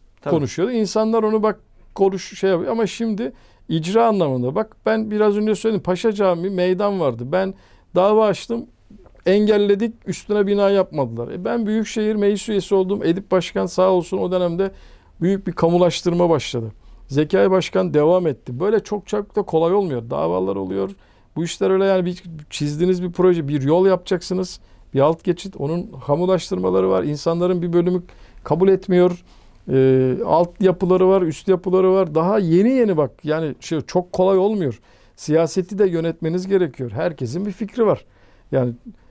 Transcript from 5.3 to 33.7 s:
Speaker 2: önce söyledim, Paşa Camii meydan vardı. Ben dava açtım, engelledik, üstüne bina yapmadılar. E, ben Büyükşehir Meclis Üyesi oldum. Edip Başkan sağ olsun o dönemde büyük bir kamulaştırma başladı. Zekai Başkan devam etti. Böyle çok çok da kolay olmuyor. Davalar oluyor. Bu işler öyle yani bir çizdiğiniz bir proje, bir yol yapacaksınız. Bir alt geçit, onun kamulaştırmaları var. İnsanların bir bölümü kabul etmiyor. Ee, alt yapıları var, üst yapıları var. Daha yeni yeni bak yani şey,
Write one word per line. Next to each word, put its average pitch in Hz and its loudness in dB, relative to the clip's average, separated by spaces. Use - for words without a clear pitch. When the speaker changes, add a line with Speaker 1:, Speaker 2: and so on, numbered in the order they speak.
Speaker 2:
önce 214 0
söyledim, 220 -2
Paşa 185 0
Camii 190 0
meydan 185 0
vardı. 123 -2
Ben 190 -2
dava 214 4
açtım, 226 -4
engelledik, 208 2
üstüne 208 -2
bina 202 2
yapmadılar. 143 -2
E, 180 -8
ben 233 -2
Büyükşehir 214 -2
Meclis 202 0
Üyesi 202 0
oldum. 190 0
Edip 170 -2
Başkan 190 -2
sağ 185 0
olsun 180 -2
o 185 -4
dönemde 180 -2
büyük 190 0
bir - -6
kamulaştırma 175 2
başladı. 120 -2
Zekai 185 2
Başkan 185 0
devam 165 4
etti. 127 -8
Böyle 208 0
çok 208 -8
çok 208 -6
da 214 -2
kolay 165 0
olmuyor. 143 -2
Davalar 175 -2
oluyor. 196 -6
Bu 160 -4
işler 190 -2
öyle 190 2
yani 185 2
bir 180 -6
çizdiğiniz 170 -2
bir 180 -4
proje, 175 2
bir 143 -2
yol 160 4
yapacaksınız. 185 -2
Bir 131 0
alt 156 2
geçit, - -4
onun 160 -6
kamulaştırmaları 185 0
var. 190 0
İnsanların 170 -2
bir 170 -4
bölümü 175 0
kabul 170 2
etmiyor. 180 2
Ee, 131 4
alt 170 0
yapıları 185 2
var, 190 4
üst 160 -4
yapıları 185 2
var. 180 0
Daha 185 2
yeni 185 2
yeni 233 2
bak 143 0
yani 151 -4
şey, 156 -4